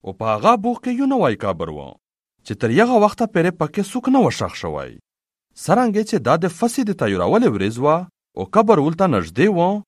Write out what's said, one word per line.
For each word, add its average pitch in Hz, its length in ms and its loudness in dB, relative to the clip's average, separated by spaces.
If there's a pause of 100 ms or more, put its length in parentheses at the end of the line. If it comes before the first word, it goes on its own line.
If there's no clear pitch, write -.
او 101 80 -10
په 110 200 -8
هغه 107 240 2
بوغ 226 260 -4
کې 247 160 -4
یو 277 80 0
نوی 190 380 2
قبر 85 260 -4
و، 71 240 -14 (520)
چې - 140 -8
تر 110 100 0
یغه 233 340 4
وخته 208 220 0
پورې 175 240 0 (100)
پکې 160 300 -2
څوک 254 180 -4
نه 262 120 4
و 156 100 4
ښخ - 320 -6
شوی. 69 360 -8 (600)
څرنګه 214 500 2
چې 220 80 -2 (100)
دا 131 100 4
د 170 100 -2 (120)
فصې 240 260 -2
د 208 160 -2
تیارولې 110 520 2
ورځ 101 260 -2
وه، 147 180 2 (400)
او 95 80 -6
قبر 208 340 2
ولته 165 280 0
نږدې 104 420 0
و 190 100 0 (280)